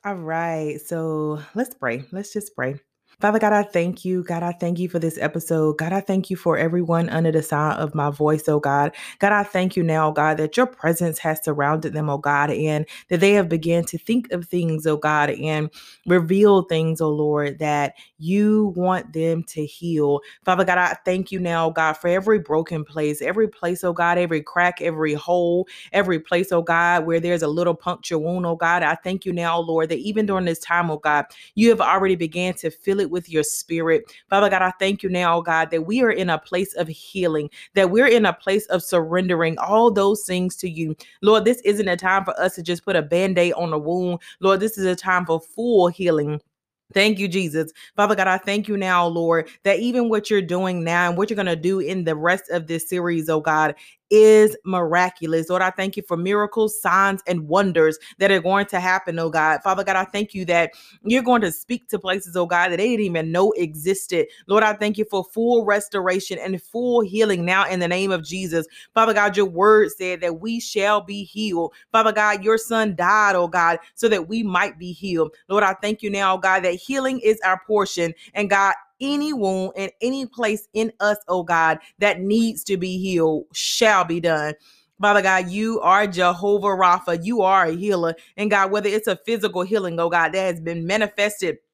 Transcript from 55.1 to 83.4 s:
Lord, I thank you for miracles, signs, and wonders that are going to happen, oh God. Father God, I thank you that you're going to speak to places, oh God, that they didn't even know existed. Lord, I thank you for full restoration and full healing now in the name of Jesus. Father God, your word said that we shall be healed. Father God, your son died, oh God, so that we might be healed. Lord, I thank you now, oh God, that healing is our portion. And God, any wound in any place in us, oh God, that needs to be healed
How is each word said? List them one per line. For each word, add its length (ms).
Lord, 120
I 100
thank 260
you 60
for 140
miracles, 600
signs, 480
and 200
wonders 500
that 120
are 80
going 280
to 120
happen, 400
oh 100
God. 340
Father 200
God, 120
I 100
thank 280
you 120
that 260
you're 200
going 180
to 100
speak 380
to 100
places, 360
oh 100
God, 240
that 80
they 120
didn't 160
even 260
know 220
existed. 720
Lord, 160
I 100
thank 240
you 80
for 180
full 420
restoration 720
and 240
full 400
healing 440
now 220
in 120
the 80
name 240
of 120
Jesus. 440
Father 200
God, 220
your 120
word 440
said 300
that 180
we 200
shall 420
be 220
healed. 500
Father 200
God, 320
your 140
son 380
died, 400
oh 120
God, 320
so 120
that 200
we 160
might 340
be 140
healed. 440
Lord, 160
I 100
thank 300
you 60
now, 260
oh 20
God, 260
that 120
healing 440
is 240
our 220
portion. 480
And 160
God, 260
any 320
wound 420
in 140
any 240
place 480
in 260
us, 180
oh 160
God, 360
that 220
needs 440
to 120
be 200
healed 560